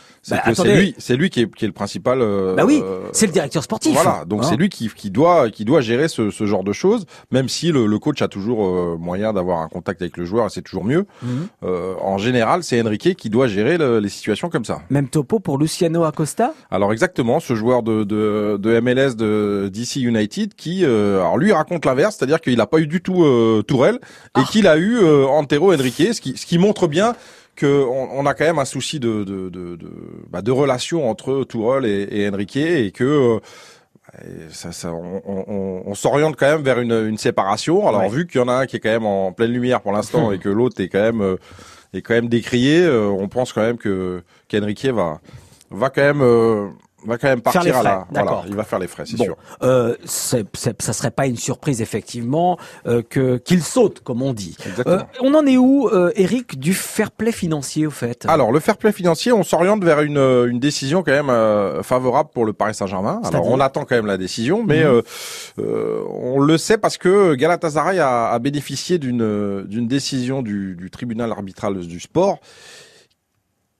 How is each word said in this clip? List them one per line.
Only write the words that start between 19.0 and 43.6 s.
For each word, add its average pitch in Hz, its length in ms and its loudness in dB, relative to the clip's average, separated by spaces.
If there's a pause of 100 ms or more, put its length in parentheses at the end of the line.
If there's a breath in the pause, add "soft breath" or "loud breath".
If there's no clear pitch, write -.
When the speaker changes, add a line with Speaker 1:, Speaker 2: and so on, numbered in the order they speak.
Speaker 1:
de 104 580 0
D 117 100 -8
C 135 180 -6
United 120 520 -2
qui, 180 300 -4
euh, 104 340 2
alors 87 180 2
lui 190 160 4
raconte 160 320 0
l'inverse, 151 320 2
c'est-à-dire 147 240 0
qu'il 123 200 2
a 104 80 2
pas 160 100 4
eu 165 80 2
du 170 160 -4
tout, 180 220 2
euh, 113 380 4
Tourelle 143 340 2
et - 380 -20
Speaker 2:
Ah. 131 140 4
Speaker 1:
qu'il 208 200 4
a 156 80 8
eu, 214 220 2
euh, 151 280 6
Antero 147 480 2
Henrique, 139 400 2
ce - 60 -8
qui, 131 160 -8
ce - 100 -12
qui 170 120 2
montre 196 280 4
bien 196 300 0 (380 loud breath)
que 151 120 -2 (180)
on, 127 300 -2
on 139 100 -2
a 139 80 2
quand 147 140 0
même 165 120 2
un 135 60 0
souci 135 340 -8
de, 110 260 -2
de, 95 260 -8
de, 87 260 -12
de, 85 140 -16 (400)
bah, 85 100 -8
de 104 100 -2
relation 131 600 0
entre 131 340 -4
Tourelle 120 400 -2
et, 101 240 -2 (140)
et 101 80 0
Henrique 101 260 -6
et 143 360 0
que, - 120 -4
euh, 123 360 2 (840 loud breath)
et 82 280 -16
ça, 87 200 -12
ça, 85 200 -10
on, 90 340 -10
on, 98 200 -6
on, 95 400 -6
on 101 80 -8
s'oriente 143 420 2
quand 135 100 2
même 151 160 2
vers 127 180 2
une, 120 120 0
une 110 260 0
séparation. 120 680 0
Alors 101 140 2
Speaker 2:
Ouais. 95 60 0
Speaker 1:
vu 147 180 -4
qu'il 131 140 0
y 123 40 2
en 123 40 0
a 123 60 0
un 131 120 0
qui 120 100 -6
est 104 40 -10
quand 110 100 -2
même 113 160 0
en 95 260 -2
pleine 117 200 0
lumière 123 280 0
pour 101 120 -4
l'instant 107 400 0
Speaker 2:
<laughs> - 0 -
Speaker 1:
et 95 60 -4
que 101 100 -6
l'autre 113 320 0
est 92 80 -2
quand 98 140 0
même, 113 200 0
euh, 92 140 0 (580 loud breath)
est 92 80 -8
quand 117 120 0
même 117 140 2
décrié, 123 520 2
euh, 123 280 2
on 98 200 -2
pense 123 240 -4
quand 110 100 -2